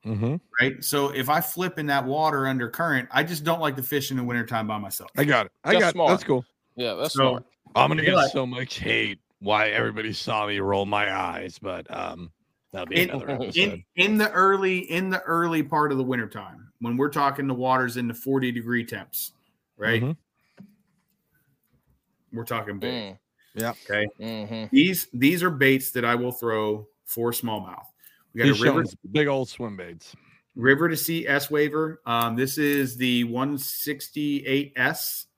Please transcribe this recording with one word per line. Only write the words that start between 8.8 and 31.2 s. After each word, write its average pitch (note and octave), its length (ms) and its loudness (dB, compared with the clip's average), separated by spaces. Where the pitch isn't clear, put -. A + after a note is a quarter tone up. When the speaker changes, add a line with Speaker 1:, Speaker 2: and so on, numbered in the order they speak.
Speaker 1:
why G#2+ 300 2
everybody A2 420 -2
saw G#2+ 360 -2
me G2+ 120 -2
roll G2 280 0
my G#2 280 0
eyes, F2 440 -6
but, F2+ 260 -8
um, E2+ 360 -8
that'll F2+ 160 -8
be E3+ 160 2
Speaker 2:
In, F3+ 80 0
Speaker 1:
another C#3 180 -6
Speaker 2:
in, C3 140 -4
Speaker 1:
episode. E3+ 400 -2
Speaker 2:
in G3+ 220 4
the G#3 140 2
early, F#3+ 480 4
in F#3 200 -2
the F#3 100 -2
early E3 400 0
part D3 300 0
of C3 80 0
the C3 40 0
wintertime, G#2+ 760 -6
when A#2+ 180 -2
we're C#3+ 140 2
talking C#3 360 0
the C3 60 0
water's B2+ 440 0
in A#2+ 100 -2
the A#2 80 -4
forty C3 360 0
degree A#2 340 -2
temps, - 480 -10
right? A2+ 240 2
Speaker 1:
Mm-hmm. C3 100 0
Speaker 2:
We're A2+ 60 -6
talking G#2 360 -4
big. B2 140 -4
Speaker 3:
Mm. G2+ 240 -8
Speaker 1:
Yeah. A2+ 180 -2
Speaker 2:
Okay. G#2 180 0
Speaker 3:
Mm-hmm. A2 520 -8
Speaker 2:
These, E3+ 420 4
these D3+ 300 4
are F#3 80 4
baits C3+ 400 4
that A#2+ 140 0
I A#2+ 100 4
will B2 160 0
throw G#2+ 560 -2
for A#2 260 -2
smallmouth. G#2 540 -6
We A2+ 60 -8
got B2+ 80 6
Speaker 1:
He's C3+ 120 4
Speaker 2:
a A2+ 40 2
river, D3+ 200 4
Speaker 1:
showing - 40 -2
big D3 160 2
old C3+ 220 0
swim A2 280 -8
baits. F2 380 -16
Speaker 2:
river C#3 340 6
to E3 80 0
sea E3 300 -2